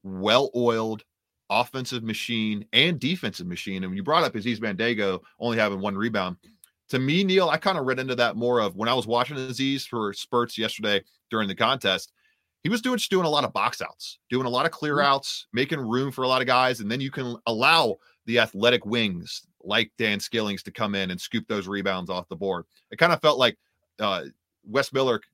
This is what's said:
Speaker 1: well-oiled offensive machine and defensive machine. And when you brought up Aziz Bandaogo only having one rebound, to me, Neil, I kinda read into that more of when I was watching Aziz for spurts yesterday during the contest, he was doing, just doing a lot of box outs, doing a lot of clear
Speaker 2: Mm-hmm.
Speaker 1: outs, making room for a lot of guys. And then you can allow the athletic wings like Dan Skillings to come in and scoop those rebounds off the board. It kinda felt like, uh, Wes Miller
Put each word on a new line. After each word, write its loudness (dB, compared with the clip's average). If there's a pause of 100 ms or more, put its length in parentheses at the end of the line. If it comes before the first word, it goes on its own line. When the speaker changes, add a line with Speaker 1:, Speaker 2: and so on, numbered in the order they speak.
Speaker 1:
well-oiled 0 (480)
offensive -2
machine -4
and 4
defensive -4
machine. -8
And -6
when -6
you -6
brought 2
up -2
Aziz -4
Bandaogo -2 (160)
only -2
having 2
one -2
rebound, -2 (520)
to -2
me, 2
Neil, 4
I 2
kinda 0
read 0
into -4
that 2
more 2
of 0
when -2
I 4
was 0
watching 0
Aziz -2
for -4
spurts -2
yesterday 0 (260)
during -2
the -4
contest, 0 (500)
he -2
was 2
doing, 0
just -2
doing 2
a 2
lot 4
of -2
box 0
outs, -12 (100)
doing 0
a -2
lot 2
of 0
clear -2
Speaker 2:
Mm-hmm. 4
Speaker 1:
outs, 0
making 0
room 0
for -4
a 2
lot 4
of 0
guys. 4
And -6
then -2
you -6
can -6
allow 4 (280)
the 4
athletic 4
wings -2 (160)
like 0
Dan 0
Skillings -4
to -14
come -4
in -2
and -8
scoop -6
those -4
rebounds -2
off -6
the -10
board. -4 (240)
It -16
kinda 4
felt 2
like, 4 (440)
uh, 0 (400)
Wes -2
Miller 2 (120)